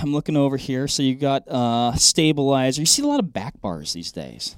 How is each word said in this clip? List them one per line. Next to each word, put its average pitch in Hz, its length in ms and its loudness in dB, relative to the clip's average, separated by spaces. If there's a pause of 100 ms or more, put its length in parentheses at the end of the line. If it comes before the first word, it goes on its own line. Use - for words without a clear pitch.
I'm 147 120 -2
looking 151 240 -2
over 139 200 2
here. 135 300 -4
So - 160 -2
you 131 140 2
got, 135 320 -2
uh, 120 460 0
stabilizer. 139 880 2
You 160 40 0
see - 160 2
a 294 40 0
lot 285 120 2
of 180 140 -2
back 107 280 -8
bars 82 320 -6
these 85 200 -10
days. 65 460 -12